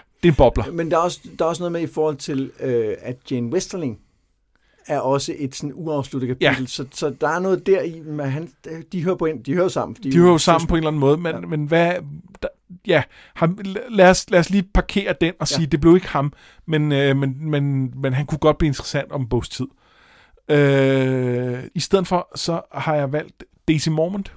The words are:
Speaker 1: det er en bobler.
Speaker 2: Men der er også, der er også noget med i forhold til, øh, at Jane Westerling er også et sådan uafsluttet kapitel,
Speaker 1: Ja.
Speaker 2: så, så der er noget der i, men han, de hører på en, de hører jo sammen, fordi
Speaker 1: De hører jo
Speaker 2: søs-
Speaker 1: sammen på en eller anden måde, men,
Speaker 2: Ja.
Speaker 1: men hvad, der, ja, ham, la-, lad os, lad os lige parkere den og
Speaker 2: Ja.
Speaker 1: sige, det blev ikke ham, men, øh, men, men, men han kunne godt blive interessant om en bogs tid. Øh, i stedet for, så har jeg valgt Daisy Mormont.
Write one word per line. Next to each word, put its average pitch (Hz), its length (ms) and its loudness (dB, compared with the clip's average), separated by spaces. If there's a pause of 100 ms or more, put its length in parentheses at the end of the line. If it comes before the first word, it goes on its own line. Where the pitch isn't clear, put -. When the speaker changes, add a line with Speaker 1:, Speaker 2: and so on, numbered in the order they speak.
(240)
Speaker 1:
det 170 60 6
er - 40 8
en - 40 -6
bobler. 123 340 4
Speaker 2:
Men 165 200 -4
der 170 60 2
er 165 40 2
også, 175 180 -2 (200)
der 165 60 0
er 165 40 2
også 165 140 -4
noget 175 80 -4
med 170 100 -4
i 151 60 -4
forhold 156 300 -2
til, 135 420 -6
øh, 117 400 0
at - 320 -12
Jane 120 220 -4
Westerling 180 460 -6 (880)
er 147 120 -2
også 135 380 -2
et 139 180 -8
sådan 147 200 -10
uafsluttet 139 520 -6
kapitel, 131 340 0
Speaker 1:
Ja. 127 40 -6
Speaker 2:
så, 127 260 -10
så 151 180 -4 (120)
der 151 60 0
er 165 120 -2
noget 185 260 -2
der 190 160 2
i, 165 180 -8
men 151 300 -8
han, 156 200 -6 (420)
de 180 120 -6
hører 180 120 0
på 175 100 -2
en, 160 160 -4
de 135 120 -4
hører 180 120 2
jo 180 40 0
sammen, 113 260 -4
fordi - 140 -8
Speaker 1:
De 135 80 2
hører 175 140 8
jo 170 60 6
Speaker 2:
søs- 151 60 0
Speaker 1:
sammen 165 240 2
på 175 80 2
en - 20 4
eller 160 120 0
anden 151 100 0
måde, 143 180 4
men, 175 180 -4
Speaker 2:
Ja. 175 40 -10
Speaker 1:
men 165 260 -4
hvad, 170 300 2 (460)
der, - 60 -4 (400)
ja, 156 160 2 (320)
ham, 175 320 0
la-, 208 280 -8
lad 185 140 8
os, - 200 2
lad 185 100 6
os 165 100 2
lige 190 140 2 (100)
parkere 196 480 0
den 165 180 0
og 180 120 -4
Speaker 2:
Ja. 143 40 -2
Speaker 1:
sige, 165 120 0
det 147 140 0
blev 165 140 8
ikke 180 120 2
ham, 143 260 -2 (320)
men, 151 260 0
øh, 139 260 2
men, 139 340 -4
men, 139 500 0
men 135 120 -2
han 139 120 -2
kunne 156 140 -6
godt 151 180 2
blive 160 100 2
interessant - 440 -4
om 143 100 -6
en 113 80 -6
bogs 117 200 -2
tid. - 180 -8 (800)
Øh, 131 1160 2 (120)
i 175 40 -4
stedet 190 280 0
for, 175 280 -2
så 170 260 -4 (100)
har 151 240 -2
jeg 139 180 -2
valgt - 300 -8 (240)
Daisy 156 220 2
Mormont. 175 480 -2